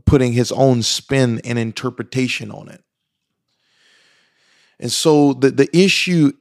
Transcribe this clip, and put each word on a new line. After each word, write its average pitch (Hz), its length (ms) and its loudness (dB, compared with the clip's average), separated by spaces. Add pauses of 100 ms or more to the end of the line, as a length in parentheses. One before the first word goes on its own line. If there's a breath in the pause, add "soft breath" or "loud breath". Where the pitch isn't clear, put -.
putting 127 280 2
his 120 180 -2
own 127 300 2
spin 123 640 -2
and 120 140 -4
interpretation 117 920 -6
on 101 200 -18
it. - 140 -20 (2000)
And 117 120 -10
so 147 420 2
the, 127 180 2
the 135 260 0
issue 175 640 2